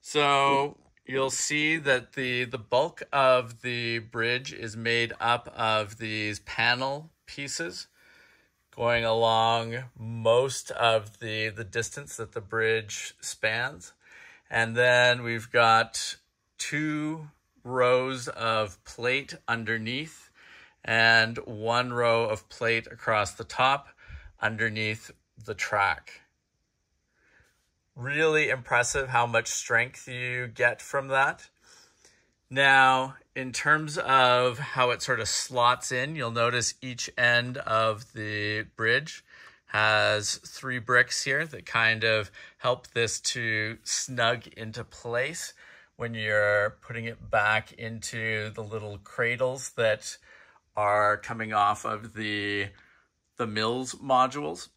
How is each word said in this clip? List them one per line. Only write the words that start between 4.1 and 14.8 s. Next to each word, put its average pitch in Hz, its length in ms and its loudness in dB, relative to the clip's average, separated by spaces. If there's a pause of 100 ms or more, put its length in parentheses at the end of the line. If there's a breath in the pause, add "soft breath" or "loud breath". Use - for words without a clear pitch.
is 110 240 -10
made 117 420 0
up 120 340 0
of 110 440 0
these 107 400 -6
panel 131 720 -2 (160)
pieces 165 600 -10 (880 soft breath)
going 117 300 0
along 113 800 2 (100)
most 117 760 0
of 110 500 0
the, 110 300 -4
the 107 140 -10
distance 117 520 -8
that 110 160 -10
the 117 80 -8
bridge 110 800 -4
spans. 120 720 -6 (560 loud breath)
And 113 260 -2
then 123 480 6